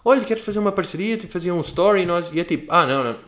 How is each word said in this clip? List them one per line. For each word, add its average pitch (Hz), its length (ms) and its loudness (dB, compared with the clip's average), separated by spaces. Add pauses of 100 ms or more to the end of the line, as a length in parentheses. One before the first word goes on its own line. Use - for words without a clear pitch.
olha, 254 180 4
quero 220 180 -4
fazer 208 180 -4
uma 208 120 2
parceria", 196 460 -2
tipo, 202 160 -12
fazia 175 200 -2
um 170 60 0
story 190 440 2
e - 20 0
nós, 175 260 -2
e 156 80 -2
é 175 40 0
tipo, - 280 -4
"Ah, 170 140 6
não, 135 180 0
não, 117 240 -4